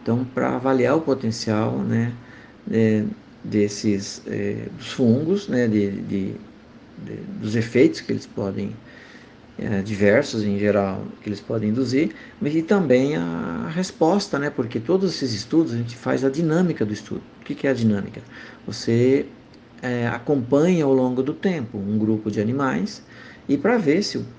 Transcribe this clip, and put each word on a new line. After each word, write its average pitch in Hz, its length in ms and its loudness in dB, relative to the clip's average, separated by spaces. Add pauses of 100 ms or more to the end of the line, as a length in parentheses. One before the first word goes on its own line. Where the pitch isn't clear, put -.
Então, 120 200 0 (120)
pra 127 200 0
avaliar 127 400 2
o 160 60 2
potencial, 117 760 0
né, 117 340 0 (580)
eh, 107 340 4 (380)
desses, 104 840 0
eh, 110 400 -4 (100)
dos - 160 -12
fungos, 151 540 2
né, 123 200 2
de, 104 220 2
de, 98 440 -4 (720)
de, 107 120 -12 (260)
dos 107 140 -4
efeitos 127 440 4
que - 120 -8
eles 110 160 -4
podem, 101 480 -6 (840)
eh, 104 240 -2
diversos 107 600 2
em 101 160 0
geral, 101 440 2 (200)
que 107 60 -8
eles 101 100 -6
podem 110 300 -2
induzir, 131 420 0 (280)
mas 147 160 -2
e 165 60 2
também 147 540 4
a 170 580 -4
resposta, 180 640 0
né, 143 140 -2
porque 117 280 -4
todos 175 360 0
esses 123 180 -2
estudos 135 400 0
a 117 40 -2
gente 117 180 -4
faz 127 280 0
a 135 60 4
dinâmica 160 560 0
do 107 80 -4
estudo. - 300 -10 (180)
O - 20 -20
que 143 120 -8
que - 100 -6
é 139 60 4
a - 20 4
dinâmica? 107 480 0 (460)
Você, 120 580 2 (560)
eh, 120 260 -2
acompanha 143 760 2
ao 135 80 4
longo 127 300 2
do 147 100 -2
tempo 151 460 -4
um 101 180 -2
grupo 107 320 0
de 104 100 -2
animais 135 640 -2 (460)
e 139 80 4
pra 233 200 2
ver 175 260 2
se - 160 -4
o 113 60 -6 (120)